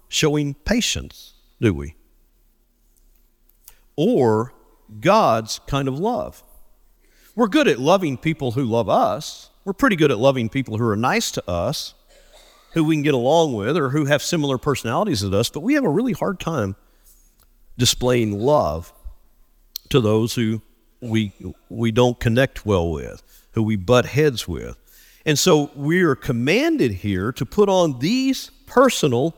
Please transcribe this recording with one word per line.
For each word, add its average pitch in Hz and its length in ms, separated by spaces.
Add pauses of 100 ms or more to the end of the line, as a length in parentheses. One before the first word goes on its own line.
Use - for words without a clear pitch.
showing 147 460
patience, - 800 (260)
do 110 120
we? 71 220 (2000)
Or 127 560 (480)
God's 135 640
kind 139 220
of 131 100
love. 220 440 (960)
We're 226 120
good 262 200
at 135 100
loving 151 400
people 143 340
who 135 120
love 110 240
us. 151 640 (140)
We're 190 80
pretty 220 240
good 147 140
at 110 80
loving 127 300
people 110 300
who 120 100
are 104 80
nice 151 360
to - 180
us, 92 440 (800)
who 165 120
we 156 120
can 147 60
get 147 120
along 139 400
with, 110 220
or 135 140
who 147 160
have 143 160
similar 143 360
personalities 123 640
as 98 100
us, 107 160
but 156 120
we 240 140
have 277 100
a 196 40
really 208 240
hard 175 280
time 110 360 (1000)
displaying 120 600
love 101 540 (1000)
to 139 100
those 110 340
who 110 260 (400)
we, 110 320 (360)
we 113 240
don't 123 260
connect 123 480
well 87 240
with, 64 320 (300)
who 113 100
we 107 140
butt 113 300
heads 139 420
with. 60 280 (500)
And 147 120
so 151 360
we 151 280
are 151 120
commanded 156 800
here 98 400
to - 120
put 202 240
on 170 300
these 254 520 (160)
personal 160 720